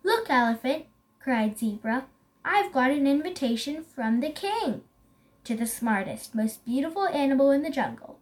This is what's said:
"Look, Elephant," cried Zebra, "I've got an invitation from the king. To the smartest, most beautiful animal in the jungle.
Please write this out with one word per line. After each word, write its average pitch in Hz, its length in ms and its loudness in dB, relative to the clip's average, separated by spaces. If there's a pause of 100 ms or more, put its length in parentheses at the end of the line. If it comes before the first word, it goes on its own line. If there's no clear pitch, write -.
"Look, 453 280 0
Elephant," 247 560 2 (340)
cried 220 380 0
Zebra, 226 480 -4 (400)
"I've 392 260 2
got 262 200 4
an 285 140 2
invitation 285 760 0
from 226 380 0
the 302 80 -2
king. 392 540 -4 (600)
To 226 140 -4
the 233 80 -2
smartest, 220 680 -2
most 220 300 -2
beautiful 330 460 -2
animal 277 420 4
in 285 120 4
the 320 60 -2
jungle. - 520 -6